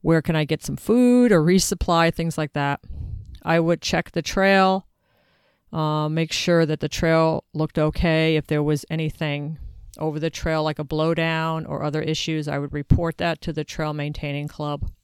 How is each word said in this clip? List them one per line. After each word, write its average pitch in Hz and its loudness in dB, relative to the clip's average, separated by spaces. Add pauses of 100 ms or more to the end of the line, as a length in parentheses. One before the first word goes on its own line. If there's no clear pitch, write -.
where 160 2
can 160 0
I 151 2
get 151 -4
some 143 -6
food 247 4
or 165 6
resupply, 170 2
things 165 -4
like 151 -4
that. 143 -2 (640)
I 165 2
would 165 2
check - -2
the 165 -4
trail, 190 2 (880)
uh, 151 0
make 160 -2
sure 170 2
that 151 -2
the 151 -4
trail 160 2 (100)
looked 156 -2
okay. 160 2
If 147 -2
there 151 0
was 147 0
anything 151 -4 (380)
over 156 -4
the 160 -2
trail, 160 -2
like 156 -2
a 151 -6
blowdown 160 -2
or 151 -6
other 151 -2
issues, 156 -4
I 143 -4
would 143 -8
report 160 2
that 170 -2
to 165 -6
the 151 -6
trail 151 -6
maintaining 147 -6
club. 147 -6 (140)